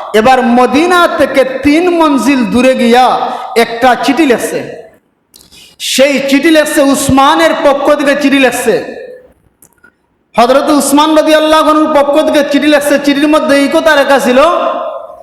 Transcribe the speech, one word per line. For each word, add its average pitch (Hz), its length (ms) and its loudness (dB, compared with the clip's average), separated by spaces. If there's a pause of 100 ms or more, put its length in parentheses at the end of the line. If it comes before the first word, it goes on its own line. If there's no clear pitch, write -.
(140)
এবার 247 280 2
মদিনা 285 640 2 (100)
থেকে 262 260 0
তিন 311 460 0
মঞ্জিল 277 540 0
দূরে 247 300 2
গিয়া 233 460 2 (360)
একটা 233 480 0
চিঠি 285 220 0
লেখছে। - 640 -6 (920)
সেই 269 500 0
চিঠি 285 220 2
লেখছে, 302 320 2
উসমানের 277 680 2 (140)
পক্ষ 285 300 2
থেকে 285 280 -2
চিঠি 277 160 0
লেখছে, 247 460 -2 (1500)
হযরত 262 340 2
উসমান 302 460 2
রাদিয়াল্লাহু 311 540 2
আনহুর 311 300 0
পক্ষ 285 220 0
থেকে 269 300 0
চিঠি 285 140 0
লেখছে। 294 380 0
চিঠির 285 240 0
মধ্যে 285 280 2
এই 277 160 2
কথা 320 240 2
লেখা 269 220 2
ছিল 247 240 2 (800)